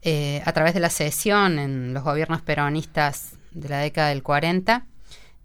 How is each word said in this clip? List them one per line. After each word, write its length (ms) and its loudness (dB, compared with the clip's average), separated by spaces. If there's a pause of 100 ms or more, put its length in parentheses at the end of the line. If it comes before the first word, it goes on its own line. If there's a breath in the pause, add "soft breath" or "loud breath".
eh, 440 -2
a 80 0
través 200 4
de 60 0
la 100 2
cesión 720 2
en 340 -2
los 100 -4
gobiernos 380 0
peronistas 920 -2 (180)
de 180 -10
la 100 -2
década 300 2
del 140 -2
cuarenta, 640 2 (600 soft breath)